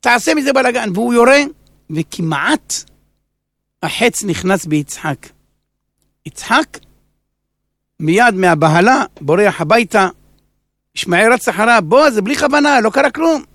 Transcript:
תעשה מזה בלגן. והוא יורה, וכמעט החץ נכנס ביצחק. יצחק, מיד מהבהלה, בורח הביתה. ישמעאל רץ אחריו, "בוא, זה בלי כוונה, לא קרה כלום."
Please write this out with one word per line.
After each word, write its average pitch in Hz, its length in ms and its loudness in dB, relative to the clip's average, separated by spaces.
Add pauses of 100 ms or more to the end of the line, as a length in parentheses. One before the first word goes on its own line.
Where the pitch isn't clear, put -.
תעשה 247 300 0
מזה 277 180 -2
בלגן. 247 420 -2
והוא 240 200 -2
יורה, 247 240 4 (520)
וכמעט 160 840 -4 (1080)
החץ 233 420 -4
נכנס 185 420 -2
ביצחק. 151 640 -6 (1000)
יצחק, - 520 -4 (1200)
מיד 196 340 2
מהבהלה, 175 680 2 (160)
בורח 175 400 0
הביתה. 196 480 0 (880)
ישמעאל 196 360 2
רץ - 160 -2
אחריו, 220 380 2
"בוא, 277 240 4
זה 214 120 -2
בלי 247 140 -4
כוונה, 285 440 2
לא 220 100 0
קרה 269 200 0
כלום." 320 340 -2 (100)